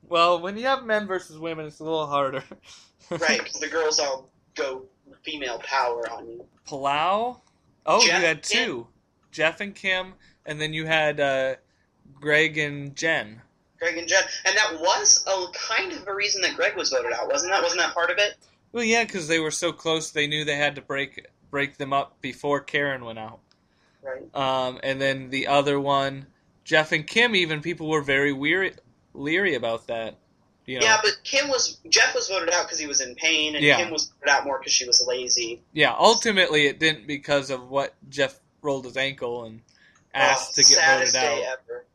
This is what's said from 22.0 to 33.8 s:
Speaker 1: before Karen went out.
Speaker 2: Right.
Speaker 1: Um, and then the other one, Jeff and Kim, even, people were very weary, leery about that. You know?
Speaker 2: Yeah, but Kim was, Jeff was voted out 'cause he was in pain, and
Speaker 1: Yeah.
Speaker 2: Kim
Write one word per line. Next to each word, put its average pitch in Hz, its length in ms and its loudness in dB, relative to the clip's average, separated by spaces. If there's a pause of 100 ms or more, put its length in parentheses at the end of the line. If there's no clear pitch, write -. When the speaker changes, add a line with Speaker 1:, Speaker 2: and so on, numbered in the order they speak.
Speaker 1:
before 143 380 -2
Karen 139 460 -4
went 113 140 -10
out. 113 200 -14 (600)
Speaker 2:
Right. - 340 -12
Speaker 1:
Um, 131 460 -2
and 135 180 -2
then 135 300 0
the 135 160 -2
other 143 340 4
one, 139 460 0 (380)
Jeff 156 280 4
and 156 140 -2
Kim, 226 300 2
even, 156 260 0
people 160 260 -6
were 156 140 2
very 139 320 2
weary, 160 400 0 (400)
leery 160 400 0
about 117 340 -2
that. 113 300 -6 (500)
You 127 120 -6
know? 214 80 2
Speaker 2:
Yeah, 220 160 4
but - 200 0
Kim 277 240 -2
was, 262 300 -2 (120)
Jeff 226 260 6
was - 120 -2
voted 175 240 -2
out 175 160 0
'cause 160 120 -6
he 151 80 -6
was 139 120 0
in 123 140 -6
pain, 156 420 0
and 147 80 0
Speaker 1:
Yeah. 143 140 6
Speaker 2:
Kim 117 140 -2